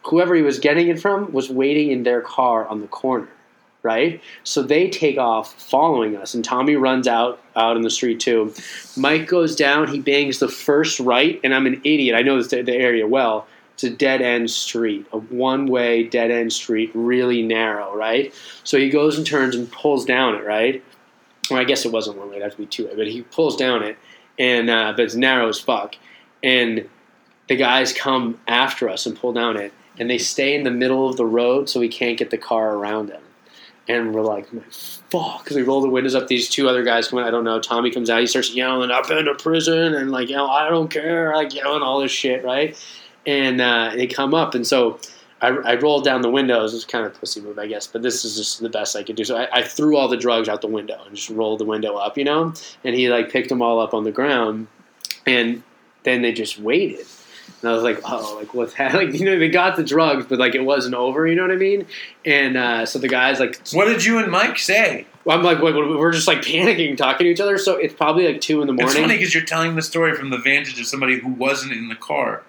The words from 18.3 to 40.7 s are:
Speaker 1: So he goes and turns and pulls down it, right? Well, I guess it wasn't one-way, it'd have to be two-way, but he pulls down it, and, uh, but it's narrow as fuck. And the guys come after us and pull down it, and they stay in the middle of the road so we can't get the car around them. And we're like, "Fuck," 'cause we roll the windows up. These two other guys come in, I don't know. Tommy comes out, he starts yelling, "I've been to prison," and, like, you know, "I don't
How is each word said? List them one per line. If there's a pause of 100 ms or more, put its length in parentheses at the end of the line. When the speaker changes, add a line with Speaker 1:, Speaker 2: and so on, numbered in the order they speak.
Speaker 1:
So
he
goes
and
turns
and
pulls
down
it,
right? (680)
Well,
I
guess
it
wasn't
one-way,
it'd
have
to
be
two-way,
but
he
pulls
down
it, (420)
and,
uh,
but
it's
narrow
as
fuck. (480)
And (600)
the
guys
come
after
us
and
pull
down
it, (260)
and
they
stay
in
the
middle
of
the
road
so
we
can't
get
the
car
around
them. (680)
And
we're
like, (640)
"Fuck,"
'cause
we
roll
the
windows
up.
These
two
other
guys
come
in,
I
don't
know.
Tommy
comes
out,
he
starts
yelling,
"I've
been
to
prison,"
and,
like,
you
know,
"I
don't